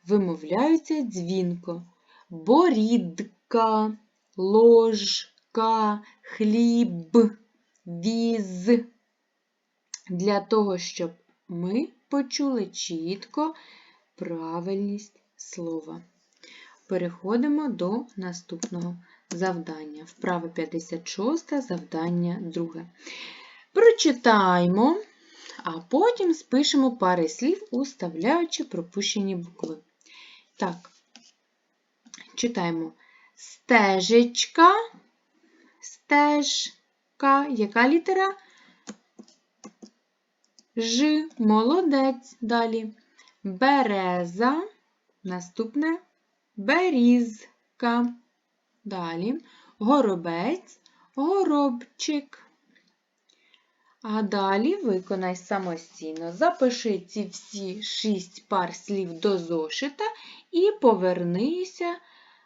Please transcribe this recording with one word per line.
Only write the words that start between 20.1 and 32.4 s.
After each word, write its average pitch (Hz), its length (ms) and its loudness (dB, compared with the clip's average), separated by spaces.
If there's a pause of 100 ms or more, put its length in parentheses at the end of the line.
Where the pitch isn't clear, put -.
п'ятдесят 165 600 -8
шоста, 285 520 -4
завдання 175 840 -4
друге. 165 440 -10 (840)
Прочитаймо, 240 1300 6 (640)
а 165 80 -6
потім 339 640 2
спишемо 262 640 2
пари 180 320 2
слів, 339 420 -2
уставляючи 254 960 -2
пропущені 196 720 -6
букви. 170 400 -10 (800)
Так, 175 340 -8 (1400)
читаємо. 170 580 -4 (440)